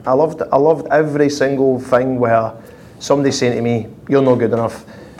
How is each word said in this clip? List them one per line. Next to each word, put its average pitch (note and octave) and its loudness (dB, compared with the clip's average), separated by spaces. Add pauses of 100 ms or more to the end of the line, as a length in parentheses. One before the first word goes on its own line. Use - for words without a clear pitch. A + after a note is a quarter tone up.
I C3 0
loved D#3 0
it. - -6
I C#3 2
loved D3 2
every D3 0
single C3+ 0
thing B2+ 0
where A2+ 0 (460)
somebody C#3 0
saying A#2+ -2
to A#2+ -4
me, A#2 -2 (220)
"You're C#3 2
not B2+ 4
good A#2 0
enough, A2+ -4 (360)